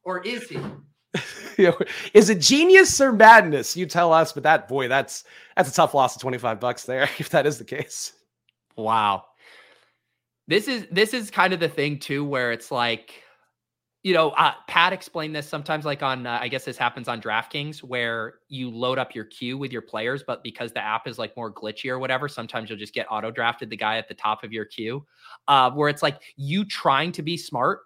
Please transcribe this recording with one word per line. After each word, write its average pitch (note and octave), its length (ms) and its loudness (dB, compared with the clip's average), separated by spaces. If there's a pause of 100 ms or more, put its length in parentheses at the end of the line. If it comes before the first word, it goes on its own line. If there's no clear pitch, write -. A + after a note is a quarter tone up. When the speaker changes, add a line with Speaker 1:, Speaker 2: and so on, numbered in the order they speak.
Speaker 1:
or F3+ 200 -6
is A3+ 260 -10
he? - 100 -10 (540)
Speaker 2:
<laughs> - 80 -6 (360)
You F#3 100 8
know, E3 100 2 (360)
is G#3 160 10
it G3 100 2
genius E4+ 640 6
or C4+ 100 4
madness? G3+ 640 8
You F3+ 100 -4
tell E3+ 280 2
us, D#3+ 180 4
but C#3 120 -10
that, - 260 4
boy, C3 180 -2
that's, C3 380 -2 (300)
that's F3+ 140 2
a - 40 -12
tough D#3+ 200 2
loss C3 220 2
of - 60 -18
twenty-five A#2+ 400 -6
bucks B2 240 -6
there, C3 180 -2
<laughs> - 160 -4
if D3+ 100 -8
that D3+ 160 2
is D3 120 0
the A#2 80 -16
case. - 480 -12 (640)
Speaker 1:
Wow. G#2+ 480 0 (1200)
This A3 220 0
is, A#3 200 -4
this G#3 240 0
is A3+ 160 -6
kind F#3 240 2
of F3 60 -6
the E3 80 0
thing, D3 320 -4
too, C#3 240 -6
where B2+ 300 -2
it's - 180 -10
like, A#2+ 500 -4 (800)
you F#3 120 0
know, D#3+ 180 4
uh, D3+ 220 2 (160)
Pat C3+ 240 2
explained D#3 420 -10
this D3 120 -8
sometimes, D3+ 360 -6
like, C#3+ 180 -6
on, C3 240 -4
uh, A#2+ 160 -4
I B2 60 -8
guess B2+ 160 -6
this B2+ 140 -10
happens B2 320 -4
on A2+ 120 -8
DraftKings, C#3+ 640 -6
where A#2 520 -6 (120)
you B2+ 240 -10
load B2+ 260 -2
up B2+ 160 -6
your A2 120 -10
queue B2+ 320 -10
with C3+ 160 -10
your A2 80 -8
players, A#2+ 440 -6
but B2 180 -8
because A#2 280 -12
the A2 100 -8
app G#2+ 240 -4
is, B2 140 -12
like, A2 160 -10
more A2+ 180 -10
glitchy G#2+ 380 -8
or C3 80 -4
whatever, C3 300 -4
sometimes A2+ 400 -10
you'll G#2+ 100 -10
just G#2 140 -14
get A#2 180 -6
auto-drafted A2+ 580 -4
the A2 80 -12
guy A2 200 -2
at A2 100 -8
the - 80 -16
top G#2+ 300 -4
of A2 80 -14
your A2 120 -8
queue, A#2 400 -10 (440)
uh, C3 200 6
where D3 200 0
it's D3 120 -4
like D3 200 -2 (160)
you D3+ 260 -4
trying D#3+ 480 0
to E3+ 100 -10
be E3 140 -6
smart D3+ 500 -4